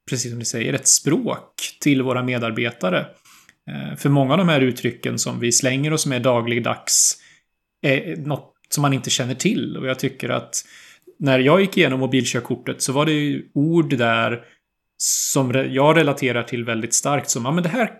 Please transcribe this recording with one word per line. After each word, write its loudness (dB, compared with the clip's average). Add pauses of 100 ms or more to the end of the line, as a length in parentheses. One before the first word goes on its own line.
(100)
precis -4
som -10
ni -10
säger, -4
ett -2
språk 0 (260)
till 4
våra 0
medarbetare. -2 (640)
Eh, -10
för -2
många 4
av 4
de 4
här 4
uttrycken -2
som -4
vi 0
slänger 0
oss -2
med -2
dagligdags 0 (640)
är 0
något -8 (140)
som -2
man 2
inte -2
känner -2
till. -2
Och -8
jag -2
tycker -4
att -4 (540)
när 4
jag 6
gick 0
igenom 4
mobilkörkortet -2
så -2
var 2
det 2
ju -2
ord 2
där 0 (580)
som 0
re-, 0
jag 4
relaterar 2
till -6
väldigt -2
starkt, 0
som, -4
ja, -2
men 0
det -2
här 0